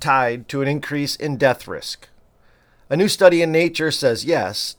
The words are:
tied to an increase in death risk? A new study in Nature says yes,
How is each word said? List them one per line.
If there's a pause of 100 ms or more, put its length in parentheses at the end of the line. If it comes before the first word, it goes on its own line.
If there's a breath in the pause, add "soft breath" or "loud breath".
tied
to
an
increase
in
death
risk? (800 soft breath)
A
new
study
in
Nature
says
yes,